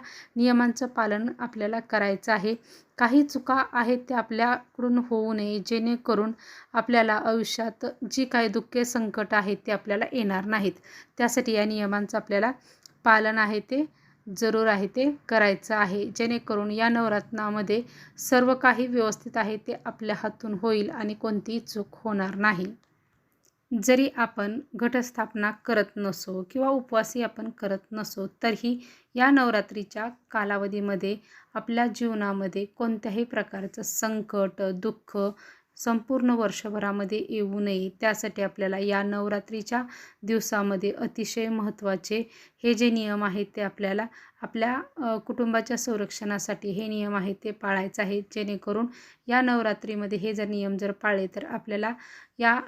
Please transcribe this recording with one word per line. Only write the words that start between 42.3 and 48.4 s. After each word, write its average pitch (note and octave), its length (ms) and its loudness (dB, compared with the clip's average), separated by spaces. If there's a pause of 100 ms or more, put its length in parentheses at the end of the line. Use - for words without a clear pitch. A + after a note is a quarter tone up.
हे A#3+ 120 4
जे A#3 160 4
नियम G#3 340 0
आहेत G3+ 220 -2 (100)
ते G#3+ 60 -4
आपल्याला G3 440 -2 (360)
आपल्या, A#3 400 -2 (140)
अ, A#3 200 -2
कुटुंबाच्या A3+ 640 0
संरक्षणासाठी G#3 920 -4
हे G#3 180 -4
नियम G#3 260 -4
आहेत G3 200 -2 (100)
ते G#3+ 60 -6
पाळायचे G3 520 -2
आहेत, G3+ 200 -2 (120)
जेणेकरून G#3 520 -2 (400)